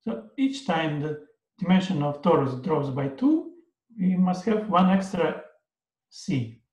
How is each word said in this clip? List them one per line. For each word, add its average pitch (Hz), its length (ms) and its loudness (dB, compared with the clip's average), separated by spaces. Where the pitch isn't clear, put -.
So - 320 -8
each 269 280 -2
time 156 360 -2
the 151 260 -8
dimension 180 440 2
of 143 180 -4
torus 139 420 2
drops 143 240 -2
by 139 220 -4
two, 311 420 0
we 185 160 2
must 180 300 0
have 214 240 0
one 185 200 4
extra 180 540 0
C. 117 520 -6